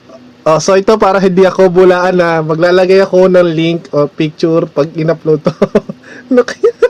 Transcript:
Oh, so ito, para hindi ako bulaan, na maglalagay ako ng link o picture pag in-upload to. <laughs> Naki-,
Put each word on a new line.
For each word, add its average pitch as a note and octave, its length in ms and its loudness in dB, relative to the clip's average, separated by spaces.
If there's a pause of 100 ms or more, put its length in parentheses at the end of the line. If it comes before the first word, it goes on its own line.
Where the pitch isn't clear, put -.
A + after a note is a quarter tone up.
(480)
Oh, D#3 120 2
so F3 140 -2
ito, G3 220 2
para G3 240 0
hindi F#3 240 2
ako F#3 240 0
bulaan, F3+ 480 2
na F3 140 0 (100)
maglalagay F3+ 640 0
ako F#3 260 2
ng F3+ 200 2
link E3 340 -4 (100)
o D3 160 -2
picture E3 580 -4
pag D3+ 280 -4
in-upload D#3+ 480 -4
to. D#3+ 120 -4 (420)
<laughs> - 340 -18
Naki-, B3+ 420 -2 (180)